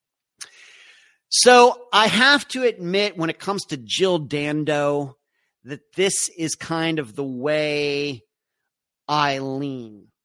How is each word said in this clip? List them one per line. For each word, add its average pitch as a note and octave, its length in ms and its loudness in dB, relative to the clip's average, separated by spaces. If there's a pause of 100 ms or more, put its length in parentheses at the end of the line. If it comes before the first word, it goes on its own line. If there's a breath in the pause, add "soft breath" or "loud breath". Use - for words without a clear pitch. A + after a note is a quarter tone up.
(1300 loud breath)
So B3 640 6
I G#3+ 140 6
have C4 420 2
to C4 140 -8
admit, F#3+ 560 -2
when E3 120 -2
it - 100 -10
comes G3 260 -4
to D#3 100 -8
Jill E3 440 0
Dando, D3 960 -2 (480)
that C3+ 300 -16
this F#3 440 -2
is D#3+ 160 -4
kind E3 460 -4
of A2 160 -10
the C#3+ 80 -4
way C#3+ 1000 -4 (840)
I C#3+ 300 2
lean C3+ 680 -8 (180)